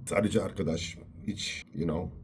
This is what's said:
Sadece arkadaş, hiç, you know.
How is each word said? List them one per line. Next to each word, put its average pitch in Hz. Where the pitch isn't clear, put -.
Sadece 101
arkadaş, 82
hiç, -
you 82
know. 80